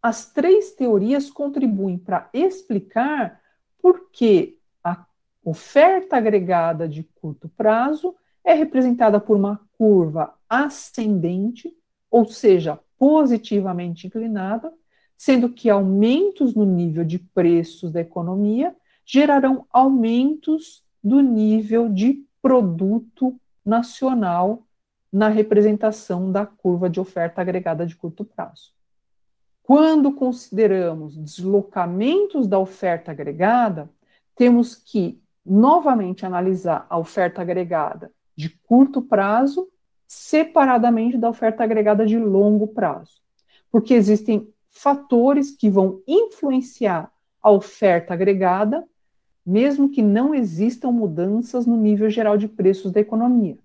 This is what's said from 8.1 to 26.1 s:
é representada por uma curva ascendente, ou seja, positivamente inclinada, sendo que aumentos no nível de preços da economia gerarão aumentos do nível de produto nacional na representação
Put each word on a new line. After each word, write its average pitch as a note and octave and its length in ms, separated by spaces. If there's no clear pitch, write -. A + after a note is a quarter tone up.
é - 100
representada B3 680
por G#3 180
uma G3+ 240
curva E3+ 560
ascendente, A3 1200
ou A3+ 140
seja, F3 540
positivamente G3+ 1080
inclinada, A3 680
sendo B3 320
que A#3+ 200
aumentos A3 840
no G#3+ 120
nível E3+ 380
de E3 140
preços E3+ 720
da E3+ 100
economia G#3 720
gerarão C4+ 680
aumentos C4+ 1120
do B3+ 180
nível A3 680
de A3 360
produto A#3 1000
nacional A3 1000
na G#3+ 180
representação G#3+ 1000